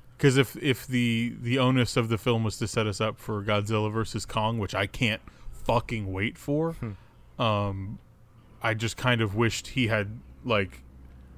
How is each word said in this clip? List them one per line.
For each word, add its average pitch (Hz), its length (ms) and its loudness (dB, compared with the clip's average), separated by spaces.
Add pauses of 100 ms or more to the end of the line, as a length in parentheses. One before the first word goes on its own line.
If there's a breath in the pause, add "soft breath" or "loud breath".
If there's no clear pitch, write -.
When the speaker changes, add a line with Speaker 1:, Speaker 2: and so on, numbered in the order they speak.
(180)
Speaker 1:
'cause 131 180 6
if, 135 240 4
if 135 260 0
the, 120 540 0
the 120 180 0
onus 127 380 4
of 117 120 2
the 113 100 2
film 117 240 2
was 107 160 -2
to 113 80 -2
set 107 220 0
us 101 120 -4
up 110 200 -2
for 107 240 -4
Godzilla 107 480 2
versus 110 340 -4
Kong, 113 320 0
which 101 160 -4
I 101 120 0
can't 110 340 -2 (320 loud breath)
fucking 113 600 -2
wait 98 240 -2
for, 156 360 -2
Speaker 2:
Hmm. - 680 -12
Speaker 1:
um, 101 560 -2 (640)
I 113 120 0
just 110 220 -2
kind 123 240 2
of 104 160 0
wished 113 320 0
he 127 180 0
had, 107 320 -2 (260)
like, 104 380 0 (560)